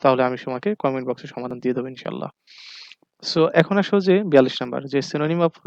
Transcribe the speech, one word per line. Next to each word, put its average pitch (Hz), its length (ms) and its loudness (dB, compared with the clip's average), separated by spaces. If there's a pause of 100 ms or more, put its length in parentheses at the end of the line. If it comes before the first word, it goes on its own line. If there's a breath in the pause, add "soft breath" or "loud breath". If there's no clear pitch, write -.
তাহলে 131 220 4
আমি 127 220 0
তোমাকে 135 300 -4
কমেন্ট 131 340 -4
বক্সে 123 180 -6
সমাধান 123 340 -10
দিয়ে 127 140 0
দেবো 127 120 -6
ইনশাল্লাহ। - 440 -10 (920 loud breath)
So, 160 300 2
এখন 175 240 4
আসো 196 220 2
যে 190 240 4
বিয়াল্লিশ 135 380 4
নাম্বার, 127 220 -6
যে 139 140 -4
synonym 156 500 0
of 160 40 -14 (140)